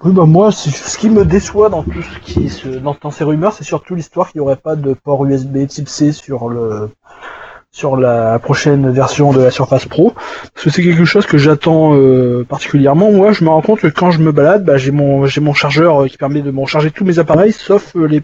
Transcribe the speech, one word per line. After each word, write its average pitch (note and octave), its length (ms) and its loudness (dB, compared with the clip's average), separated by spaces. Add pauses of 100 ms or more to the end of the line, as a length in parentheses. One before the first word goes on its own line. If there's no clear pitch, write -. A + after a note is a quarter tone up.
oui, F3 80 2
bah, F#3 140 4
moi, F3+ 260 4
c'est, - 200 -6
ce - 260 -10
qui G#3+ 140 0
me G#3 120 4
déçoit G3+ 460 0
dans E3 140 -6
tout F3 180 -10
ce - 180 -16
qui - 300 -4
se, - 180 -12
dans, C3 320 -8
dans D3 120 -10
ces D#3 120 -8
rumeurs, D#3 300 0
c'est D#3+ 100 -18
surtout D#3+ 300 -8
l'histoire F3+ 380 -6
qu'il D#3 100 -6
n'y C#3 60 -4
aurait C3+ 80 0
pas D#3 200 -6
de C#3 180 -4
port C#3 300 -4
U C#3 80 0
S C3+ 140 -2
B C#3 220 -4
type C#3+ 200 -10
C D3 240 0
sur A#2+ 380 -8
le, A2 400 -6 (840)
sur C3+ 240 -4
la A#2 440 0
prochaine C#3 520 0
version C3+ 400 2
de C3 100 4
la B2+ 80 4
Surface C3 360 -2
Pro. F#3+ 260 0 (420)
Parce - 120 -8
que D#3+ 40 0
c'est F3 140 0
quelque E3+ 220 4
chose G3+ 200 2
que - 120 2
j'attends, D#3 580 2
euh, B2+ 520 2
particulièrement. C#3+ 680 2
Moi, G3+ 180 4
je E3+ 140 0
me D#3+ 40 4
rends D#3+ 120 2
compte G#3+ 180 0
que E3+ 80 0
quand F3 240 0
je D#3+ 80 0
me D#3+ 140 2
balade, F3 320 2
bah, C#3+ 100 4
j'ai C3+ 160 0
mon, C#3 340 0
j'ai C3+ 140 -2
mon D3 140 0
chargeur, D3 500 2
euh, C3+ 60 0
qui - 80 -20
permet C#3+ 240 -4
de C#3+ 100 -6
me C3+ 80 -6
recharger D3+ 320 -2
tous G3 140 -6
mes F3 120 0
appareils, E3 360 2
sauf, - 420 -2
euh, E3 120 0
les, D3+ 160 0